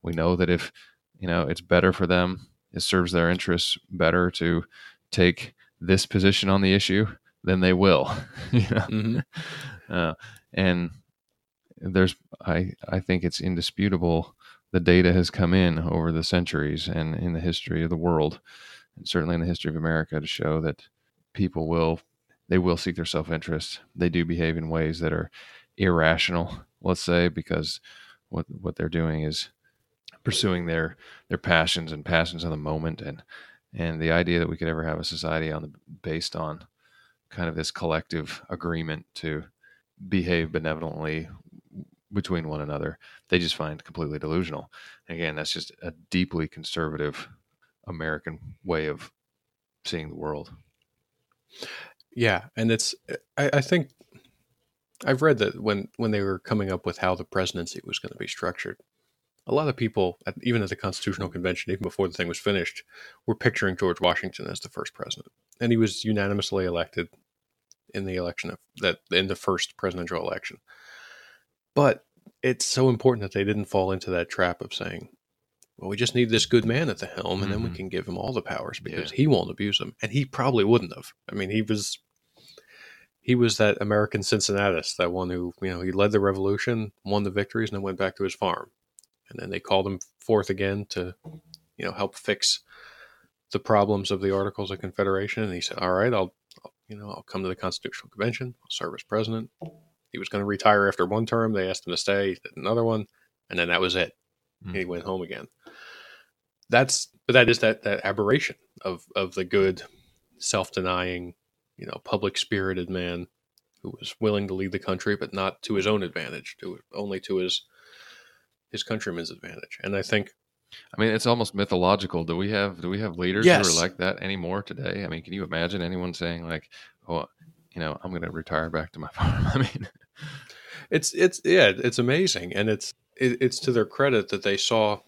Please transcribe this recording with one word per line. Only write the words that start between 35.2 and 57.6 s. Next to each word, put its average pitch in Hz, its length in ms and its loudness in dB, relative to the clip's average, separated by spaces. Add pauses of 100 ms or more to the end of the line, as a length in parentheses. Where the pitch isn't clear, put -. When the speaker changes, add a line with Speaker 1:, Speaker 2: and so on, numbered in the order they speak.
Speaker 1:
on 78 100 -6
the, 76 100 -12 (300)
based 80 340 -6
on 80 300 -8 (640)
kind 85 200 -4
of 78 60 -6
this 80 160 -4
collective 80 760 -4
agreement 82 560 -4 (100)
to 76 280 -6 (640)
behave 87 420 2
benevolently 78 800 -4 (840)
between 90 360 -2
one 76 140 -6
another, 73 360 -6 (320)
they 90 100 4
just 82 160 0
find 78 280 -6
completely 76 360 -6
delusional. 78 520 -2 (360)
And 85 100 -10
again, 80 180 -2
that's 76 160 -6
just - 200 -8 (100)
a 85 100 -8 (180)
deeply 87 380 0
conservative 78 800 -6 (600)
American 78 520 -6 (240)
way 80 240 -2
of 71 240 -8 (720)
seeing 78 240 -6
the 76 60 -14
world. 76 360 -8 (1600)
Speaker 2:
Yeah, 107 300 2 (100)
and 113 160 2
it's, - 240 0 (420)
I, 143 160 0
I 143 80 4
think 160 280 0 (1160)
I've 135 160 2
read 147 180 4
that 104 220 0
when, 104 360 -2
when 113 140 0
they 101 100 0
were 95 180 -2
coming 101 320 -2
up 90 140 -4
with 87 140 -4
how 92 160 2
the 87 100 -8
presidency 90 580 -4